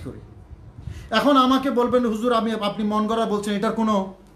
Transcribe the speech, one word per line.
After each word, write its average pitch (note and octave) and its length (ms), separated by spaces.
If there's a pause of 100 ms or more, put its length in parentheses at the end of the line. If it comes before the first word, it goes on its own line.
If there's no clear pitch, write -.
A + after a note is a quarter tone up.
করে। A#2 140 (920)
এখন B3+ 280
আমাকে C4 340
বলবেন, A#3+ 340
"হুজুর, A3 280
আমি, A3+ 180
আপনি G#3 340
মন G#3+ 220
গড়া A3+ 180
বলছেন, G3+ 280
এটার G3+ 180
কোনো G#3+ 420 (220)